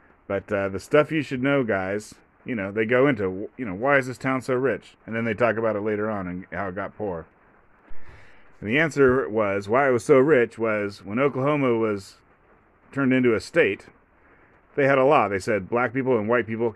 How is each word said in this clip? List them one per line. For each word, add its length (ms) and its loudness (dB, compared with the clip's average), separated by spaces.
But, 240 -4
uh, 160 -2
the 120 -6
stuff 320 2
you 100 -2
should 200 -6
know, 220 0
guys, 520 -4
you 100 -8
know, 160 -6
they 160 -2
go 220 4
into, 500 -2
you 80 -8
know, 80 -8
"Why 240 2
is 100 0
this 100 -10
town 240 -4
so 140 -2
rich?" 500 -4
And 100 -8
then 80 -2
they 100 -2
talk 220 2
about 220 -2
it 40 -4
later 300 -2
on 160 -6
and 240 -10
how 160 -6
it 80 -8
got 220 -10
poor. 280 -6
And 100 -10
the 80 0
answer 520 2
was, 400 -2
why 180 2
it 60 2
was 100 0
so 160 6
rich 400 4
was 460 -2
when 120 -6
Oklahoma 600 0
was 400 -4
turned 220 0
into 200 4
a 60 0
state, 480 0
they 100 2
had 120 4
a 80 4
law. 240 4
They 100 -2
said 300 -4
black 240 -2
people 260 0
and 80 -4
white 180 0
people 300 -4